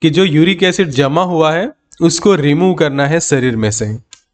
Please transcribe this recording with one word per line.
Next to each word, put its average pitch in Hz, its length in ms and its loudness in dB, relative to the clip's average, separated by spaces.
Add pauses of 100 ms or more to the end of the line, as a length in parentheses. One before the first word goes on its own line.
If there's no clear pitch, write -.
कि 156 80 2
जो 175 140 2
यूरिक 175 380 2
एसिड 185 260 0
जमा 139 340 0
हुआ 160 300 0
है 196 200 -4 (280)
उसको 165 340 2
रिमूव 160 400 2
करना 143 320 0
है 160 140 0
शरीर 127 360 -2
में 110 140 0
से। 110 280 -6 (360)